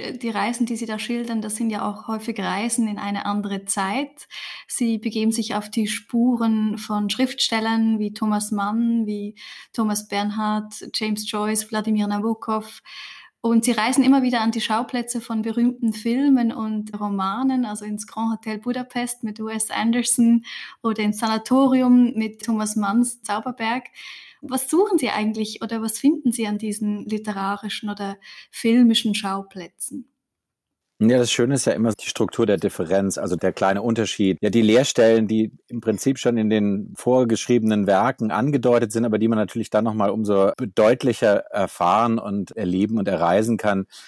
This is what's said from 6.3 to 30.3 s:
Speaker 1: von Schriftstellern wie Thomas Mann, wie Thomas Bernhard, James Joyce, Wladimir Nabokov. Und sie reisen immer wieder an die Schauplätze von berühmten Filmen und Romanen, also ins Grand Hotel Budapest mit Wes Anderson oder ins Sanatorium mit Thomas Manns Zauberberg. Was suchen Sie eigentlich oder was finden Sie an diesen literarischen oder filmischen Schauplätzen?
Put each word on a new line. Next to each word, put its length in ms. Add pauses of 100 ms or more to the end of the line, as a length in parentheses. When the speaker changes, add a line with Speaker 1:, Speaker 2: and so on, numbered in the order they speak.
Speaker 1:
von 320
Schriftstellern 880
wie 160
Thomas 360
Mann, 540
wie 300 (400)
Thomas 340
Bernhard, 640 (220)
James 360
Joyce, 400
Wladimir 360
Nabokov. 720 (640)
Und 220
sie 80
reisen 320
immer 180
wieder 200
an 80
die 100
Schauplätze 640
von 180
berühmten 540
Filmen 580
und 480
Romanen, 640
also 220
ins 200
Grand 260
Hotel 260
Budapest 640
mit 140
Wes 320
Anderson 720 (380)
oder 200
ins 180
Sanatorium 920
mit 300
Thomas 320
Manns 460
Zauberberg. 640 (580)
Was 260
suchen 300
Sie 100
eigentlich 540
oder 180
was 180
finden 340
Sie 140
an 120
diesen 480
literarischen 800
oder 300 (320)
filmischen 640
Schauplätzen? 960 (920)